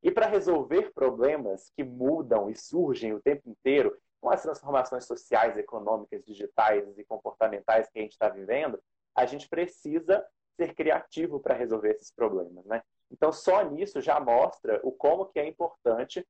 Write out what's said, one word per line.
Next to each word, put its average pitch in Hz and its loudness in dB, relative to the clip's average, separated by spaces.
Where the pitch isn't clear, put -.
E 214 4
pra 220 4
resolver 185 0
problemas 123 0
que 147 -6
mudam 127 0
e 113 -8
surgem 131 -2
o 104 -8
tempo 143 0
inteiro, 131 2
com - 0
as 147 2
transformações 135 -4
sociais, 113 0
econômicas, 104 -6
digitais 104 0
e 104 -16
comportamentais 110 0
que - -12
a 107 -4
gente - -12
tá 107 2
vivendo, 113 -4
a 123 4
gente 143 -10
precisa 170 -2
ser 170 -4
criativo 156 -2
pra 131 2
resolver 110 -2
esses - -4
problemas, 92 -4
né? 113 -4
Então, 151 0
só 190 2
nisso 160 -4
já 147 2
mostra 117 2
o 131 -2
como 170 2
que 170 -6
é 147 -2
importante 156 -4